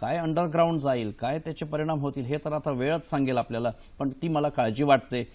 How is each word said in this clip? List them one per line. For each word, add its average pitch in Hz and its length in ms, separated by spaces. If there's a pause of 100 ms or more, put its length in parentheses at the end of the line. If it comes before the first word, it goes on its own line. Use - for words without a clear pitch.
काय 127 160
अंडरग्राऊंड 165 640
जाईल, 123 400
काय 139 180
त्याचे 160 260
परिणाम 156 360
होतील, 139 240
हे 143 120
तर 147 160
आता 151 180
वेळच 143 400
सांगेल 131 280
आपल्याला. 117 320 (280)
पण 139 120
ती 165 180
मला 147 200
काळजी 120 340
वाटते 131 420 (100)